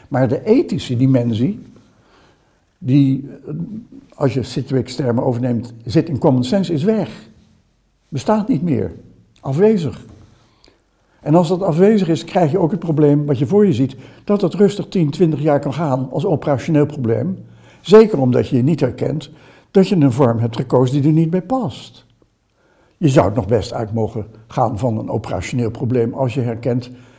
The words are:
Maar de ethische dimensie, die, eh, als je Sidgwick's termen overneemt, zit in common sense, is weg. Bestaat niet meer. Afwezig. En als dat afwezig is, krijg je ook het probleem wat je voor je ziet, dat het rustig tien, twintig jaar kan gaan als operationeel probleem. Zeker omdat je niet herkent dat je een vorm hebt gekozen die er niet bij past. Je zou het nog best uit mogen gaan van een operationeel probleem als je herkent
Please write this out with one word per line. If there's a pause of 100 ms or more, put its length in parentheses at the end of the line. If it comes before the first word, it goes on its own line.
Maar
de
ethische
dimensie, (1200)
die, (180)
eh, (600)
als
je
Sidgwick's
termen
overneemt, (100)
zit
in
common
sense,
is
weg. (800)
Bestaat
niet
meer. (480)
Afwezig. (1160)
En
als
dat
afwezig
is,
krijg
je
ook
het
probleem
wat
je
voor
je
ziet, (280)
dat
het
rustig
tien,
twintig
jaar
kan
gaan
als
operationeel
probleem. (420)
Zeker
omdat
je
niet
herkent (400)
dat
je
een
vorm
hebt
gekozen
die
er
niet
bij
past. (880)
Je
zou
het
nog
best
uit
mogen (200)
gaan
van
een
operationeel
probleem
als
je
herkent (280)